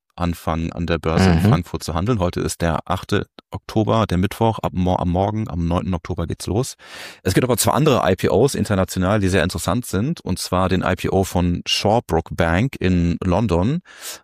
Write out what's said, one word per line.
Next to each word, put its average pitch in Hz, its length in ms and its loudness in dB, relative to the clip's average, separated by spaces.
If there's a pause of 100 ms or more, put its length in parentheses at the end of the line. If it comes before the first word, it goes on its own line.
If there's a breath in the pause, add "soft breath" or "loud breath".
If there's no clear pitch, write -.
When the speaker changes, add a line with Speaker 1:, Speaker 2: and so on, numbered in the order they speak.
(160)
Speaker 1:
anfangen, 82 560 -4
an 85 140 -6
der 82 140 0
Börse 87 320 2
in 82 80 4
Speaker 2:
Mhm. 98 100 4
Speaker 1:
Frankfurt 85 340 0
zu 80 120 -6
handeln. 104 240 0
Heute 87 200 0
ist - 220 -4
der 82 240 0
achte - 400 -2 (240)
Oktober, 110 560 0
der 90 140 0
Mittwoch. 110 400 0
Ab 85 140 -4
mo-, 90 220 2
am - 140 0
Morgen, 101 400 -2
am 85 180 -2
neunten 90 260 -2
Oktober 87 340 -6
geht's - 180 -8
los. 101 300 -2 (480 loud breath)
Es 92 100 0
gibt 143 100 4
aber 120 140 2
zwei - 140 2
andere 123 380 4
I 95 60 4
P - 140 0
Os 117 260 4
international, 92 640 0
die 95 100 2
sehr 90 140 2
interessant 90 420 -2
sind. 127 360 -2
Und - 180 -4
zwar 92 300 0
den 90 120 2
I 92 140 0
P - 140 -4
O 95 140 2
von 87 420 0
Shawbrook 104 680 0
Bank 85 480 0
in 87 420 2
London. 98 600 0 (420 loud breath)